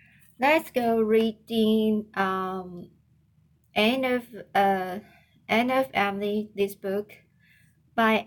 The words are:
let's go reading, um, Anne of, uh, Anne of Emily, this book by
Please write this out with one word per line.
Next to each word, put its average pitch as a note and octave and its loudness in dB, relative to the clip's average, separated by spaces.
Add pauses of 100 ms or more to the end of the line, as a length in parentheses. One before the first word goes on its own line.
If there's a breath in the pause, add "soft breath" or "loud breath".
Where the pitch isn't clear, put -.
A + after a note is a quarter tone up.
(380 soft breath)
let's D4+ 2
go A#3 0
reading, A3 2
um, F#3 -6 (880)
Anne A#3+ 2
of, B3 -2 (320)
uh, F#3+ 0 (480 soft breath)
Anne A#3+ 0
of C4 2
Emily, G3+ -2
this G3 -2
book G3+ -6 (840 soft breath)
by A3 2